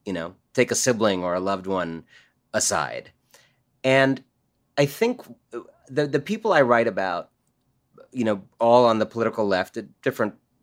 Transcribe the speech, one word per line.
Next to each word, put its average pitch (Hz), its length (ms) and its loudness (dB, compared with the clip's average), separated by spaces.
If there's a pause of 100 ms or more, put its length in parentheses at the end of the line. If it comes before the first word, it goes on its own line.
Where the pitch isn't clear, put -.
you 98 80 -8
know, 87 220 -8 (200)
take 127 160 2
a 107 60 -2
sibling 107 480 0
or 90 100 -2
a 92 60 -2
loved 95 260 -4
one 85 380 -4 (480)
aside. 73 580 -4 (720)
And 135 400 2 (560)
I 143 80 2
think 233 360 -4 (680)
the, 147 180 -2
the 143 140 -2
people 220 320 -2
I 156 100 6
write 117 240 4
about, 92 440 -4 (840)
you 123 120 -4
know, 104 180 -2 (180)
all 120 260 6
on 113 120 4
the 110 80 0
political 110 400 -2
left 95 300 -2
at 110 260 -14
different 113 320 -4 (280)